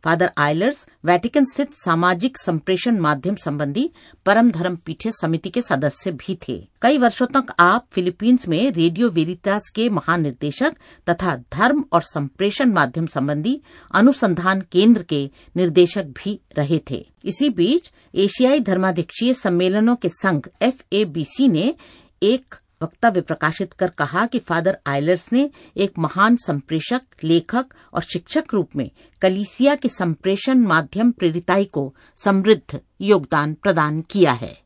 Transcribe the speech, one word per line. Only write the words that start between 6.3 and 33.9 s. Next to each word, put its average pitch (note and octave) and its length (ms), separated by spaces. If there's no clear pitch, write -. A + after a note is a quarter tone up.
थे। F#2 200
कई C4+ 160
वर्षों B3 280
तक - 340
आप F#3 320
फिलीपींस G3 560
में F#3 220
रेडियो E3+ 380
वेरितास F3+ 680
के A3+ 140
महानिर्देशक E3 880
तथा E3+ 280
धर्म F#3+ 560
और E3 100
संप्रेषण G3+ 720
माध्यम D#3+ 340
संबंधी D3+ 540
अनुसंधान F#3+ 680
केंद्र G#3+ 300
के C#3 280
निर्देशक F3 480
भी E3+ 360
रहे D3+ 220
थे। A#2+ 180
इसी C#4 260
बीच G#3 420
एशियाई B3+ 460
धर्माध्यक्षीय F#3+ 720
सम्मेलनों G3+ 640
के - 120
संघ F3 340
एफ़एबीसी G#3+ 840
ने G3+ 260
एक A#3+ 320
वक्तव्य F#3 380
प्रकाशित D#3+ 520
कर F3+ 160
कहा E3+ 380
कि A#3+ 120
फादर F#3 480
आयलर्स D3 460
ने C#4 180
एक G3 220
महान G3 380
संप्रेषक, D#3+ 640
लेखक E3+ 420
और D3+ 80
शिक्षक - 420
रूप F3+ 220
में C3 140
कलीसिया G#3 520
के C#4 140
संप्रेषण F#3+ 680
माध्यम G3 520
प्रेरिताई F3+ 540
को C#3 300
समृद्ध F#3+ 640
योगदान D#3 540
प्रदान D#3+ 460